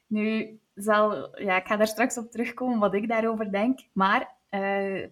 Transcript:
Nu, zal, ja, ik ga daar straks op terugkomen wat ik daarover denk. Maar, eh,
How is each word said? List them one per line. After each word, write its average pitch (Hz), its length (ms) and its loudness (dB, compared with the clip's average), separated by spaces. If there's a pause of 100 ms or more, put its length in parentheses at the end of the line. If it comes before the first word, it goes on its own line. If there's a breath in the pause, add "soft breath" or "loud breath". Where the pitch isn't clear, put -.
Nu, 214 520 -2 (160)
zal, 208 540 2 (120)
ja, 185 160 2
ik 185 100 -4
ga 214 100 0
daar 214 100 4
straks 226 300 0
op 233 140 -8
terugkomen 240 480 -2
wat 196 140 2
ik 208 140 0
daarover 220 440 0
denk. 226 280 0 (140)
Maar, 202 380 2 (180)
eh, 196 640 -2